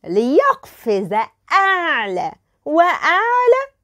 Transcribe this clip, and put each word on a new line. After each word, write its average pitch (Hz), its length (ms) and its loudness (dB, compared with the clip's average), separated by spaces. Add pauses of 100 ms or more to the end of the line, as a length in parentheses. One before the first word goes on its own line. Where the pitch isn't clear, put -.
ليقفز 233 1040 -2 (420)
أعلى 330 800 -2 (340)
وأعلى 403 960 2 (220)